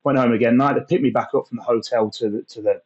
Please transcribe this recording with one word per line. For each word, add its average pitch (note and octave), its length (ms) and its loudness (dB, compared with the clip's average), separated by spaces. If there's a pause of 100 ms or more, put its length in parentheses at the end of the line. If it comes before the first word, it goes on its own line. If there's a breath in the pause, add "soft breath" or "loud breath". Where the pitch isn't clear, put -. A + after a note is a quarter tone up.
went C3+ 140 0
home B2 160 2
again A#2 240 2
night. C#3 160 2
They B2 80 0
picked - 220 0
me C3 80 2
back A2+ 240 -2
up C3 120 -2
from A#2+ 100 -10
the G#2+ 60 -14
hotel A2+ 480 0
to A2 180 -4
the, G#2+ 140 -4
to - 180 -18
the, G2+ 240 0